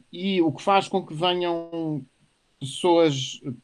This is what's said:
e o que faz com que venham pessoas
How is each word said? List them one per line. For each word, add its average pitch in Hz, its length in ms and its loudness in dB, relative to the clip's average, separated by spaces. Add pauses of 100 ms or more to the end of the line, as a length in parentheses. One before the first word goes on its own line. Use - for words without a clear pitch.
(120)
e 185 300 -2
o 160 100 2
que - 100 -10
faz 196 260 2
com 185 160 -2
que 156 100 -14
venham 170 880 -2 (580)
pessoas 151 800 2 (240)